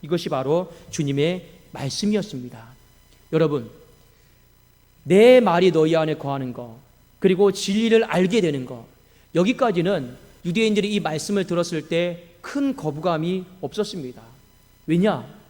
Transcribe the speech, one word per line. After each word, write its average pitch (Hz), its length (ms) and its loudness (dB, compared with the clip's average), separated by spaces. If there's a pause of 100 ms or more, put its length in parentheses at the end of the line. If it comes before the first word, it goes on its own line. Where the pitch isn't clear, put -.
이것이 170 280 -4
바로 151 420 -2 (180)
주님의 151 560 -2 (260)
말씀이었습니다. 131 1000 -6 (600)
여러분, 147 360 0 (1300)
내 226 360 8
말이 180 320 4
너희 160 240 2
안에 156 200 0
거하는 135 380 -8
거, 120 260 -16 (400)
그리고 190 320 4
진리를 220 540 2
알게 185 360 2
되는 143 240 -2
거, 120 200 -14 (500)
여기까지는 175 800 0 (300)
유대인들이 208 480 0
이 202 80 0
말씀을 160 440 -2
들었을 170 440 -4
때 170 420 -4 (100)
큰 277 340 -4
거부감이 165 720 -4 (160)
없었습니다. 143 600 -8 (680)
왜냐? 170 380 0 (240)